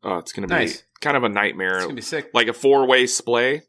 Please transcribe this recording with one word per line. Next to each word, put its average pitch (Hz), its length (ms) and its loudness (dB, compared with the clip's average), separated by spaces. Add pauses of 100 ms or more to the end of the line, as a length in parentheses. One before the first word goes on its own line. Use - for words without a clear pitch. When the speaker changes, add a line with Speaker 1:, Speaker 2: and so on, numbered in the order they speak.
Speaker 1:
Uh, 95 140 -4
it's - 140 -12
gonna 101 140 -8
be 170 80 -2
Speaker 2:
Nice. - 300 -2 (180)
Speaker 1:
kind 143 160 0
of 123 60 0
a 113 40 0
nightmare. 95 480 -2
Speaker 2:
It's 92 80 -2
gonna 135 120 -8
be 117 60 -12
sick. - 300 -8
Speaker 1:
Like 120 160 4
a 117 60 -4
four-way 131 540 4
splay. 123 600 0